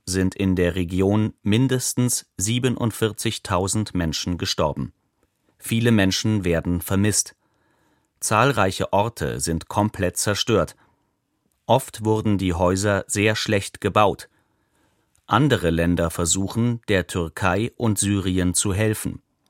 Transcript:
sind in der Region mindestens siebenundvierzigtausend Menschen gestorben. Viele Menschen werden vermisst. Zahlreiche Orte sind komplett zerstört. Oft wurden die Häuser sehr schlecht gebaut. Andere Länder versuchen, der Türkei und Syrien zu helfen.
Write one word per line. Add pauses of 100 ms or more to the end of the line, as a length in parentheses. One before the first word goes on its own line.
sind
in
der
Region (100)
mindestens
siebenundvierzigtausend
Menschen
gestorben. (680)
Viele
Menschen
werden
vermisst. (840)
Zahlreiche
Orte
sind
komplett
zerstört. (880)
Oft
wurden
die
Häuser
sehr
schlecht
gebaut. (1000)
Andere
Länder
versuchen,
der
Türkei
und
Syrien
zu
helfen. (280)